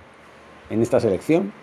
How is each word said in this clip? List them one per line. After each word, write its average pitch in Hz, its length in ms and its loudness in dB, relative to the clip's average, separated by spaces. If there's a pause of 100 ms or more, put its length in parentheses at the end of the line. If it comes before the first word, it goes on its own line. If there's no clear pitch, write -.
(680)
en 107 140 -2
esta 120 180 2
selección. 151 520 0 (100)